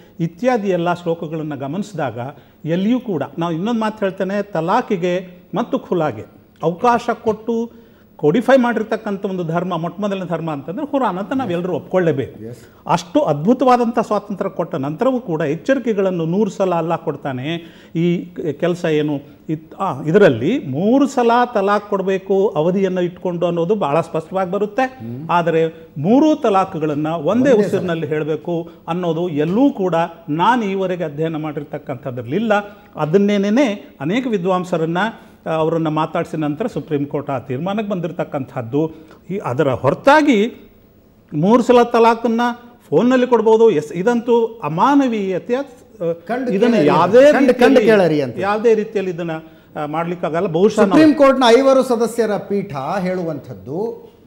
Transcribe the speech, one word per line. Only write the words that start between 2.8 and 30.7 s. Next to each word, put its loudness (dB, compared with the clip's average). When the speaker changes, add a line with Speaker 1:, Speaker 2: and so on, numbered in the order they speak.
Speaker 1:
ಕೂಡ -4
ನಾವು -2
ಇನ್ನೊಂದು -4
ಮಾತು -4
ಹೇಳ್ತೇನೆ, -4
ತಲಾಖಿಗೆ -2
ಮತ್ತು -2
ಖುಲಾಗೆ -4
ಅವಕಾಶ 0
ಕೊಟ್ಟು -4
ಕೋಡಿಫೈ 4
ಮಾಡಿರ್ತಕ್ಕಂಥ -2
ಒಂದು -4
ಧರ್ಮ, -2
ಮೊಟ್ಟ -6
ಮೊದಲನೇ -4
ಧರ್ಮ -6
ಅಂತಂದ್ರೆ -8
ಕುರಾನ್ -2
ಅಂತ -6
ನಾವೆಲ್ಲರೂ -4
ಒಪ್ಕೊಳ್ಳೇಬೇಕು. -2
Speaker 2:
ಎಸ್. -14
Speaker 1:
ಅಷ್ಟು 0
ಅದ್ಭುತವಾದಂಥ 2
ಸ್ವಾತಂತ್ರ್ಯ -4
ಕೊಟ್ಟ -8
ನಂತರವೂ -2
ಕೂಡ -4
ಎಚ್ಚರಿಕೆಗಳನ್ನು -2
ನೂರು 0
ಸಲ -2
ಅಲ್ಲ -2
ಕೊಡ್ತಾನೆ. -6
ಈ 0
ಕೆಲಸ -2
ಏನು 0
ಇತ್-, -8
ಆ, -6
ಇದರಲ್ಲಿ 2
ಮೂರು 2
ಸಲ 0
ತಲಾಖ್ 0
ಕೊಡಬೇಕು 0
ಅವಧಿಯನ್ನು 0
ಇಟ್ಕೊಂಡು -4
ಅನ್ನೋದು 0
ಬಹಳ 0
ಸ್ಪಷ್ಟವಾಗಿ -4
ಬರುತ್ತೆ. -2
Speaker 2:
ಹ್ಮ್. -8
Speaker 1:
ಆದರೆ 0
ಮೂರು 4
ತಲಾಖ್ಗಳನ್ನ 0
ಒಂದೇ -2
Speaker 2:
ಒಂದೇ 2
ಸಲ. 4
Speaker 1:
ಉಸಿರಿನಲ್ಲಿ -4
ಹೇಳಬೇಕು -4
ಅನ್ನೋದು -2
ಎಲ್ಲೂ 2
ಕೂಡ -2
ನಾನು 2
ಈವರೆಗೆ -4